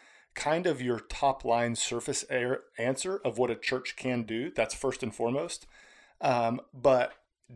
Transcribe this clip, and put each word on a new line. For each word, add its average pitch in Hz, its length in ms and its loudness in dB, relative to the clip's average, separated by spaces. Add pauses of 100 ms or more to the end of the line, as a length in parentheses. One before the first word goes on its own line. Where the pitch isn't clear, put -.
(340)
kind 165 320 0
of 139 160 2
your 120 160 0
top - 460 0
line 117 320 2
surface - 520 -4
air 127 340 0 (160)
answer 135 460 -2
of 113 140 0
what 120 120 4
a 113 40 0
church - 420 -4
can 123 280 -2
do. 113 300 -4
That's 113 200 0
first - 280 -2
and 117 120 -4
foremost. 135 520 -4 (540)
Um, 120 400 2 (140)
but 123 380 4 (440)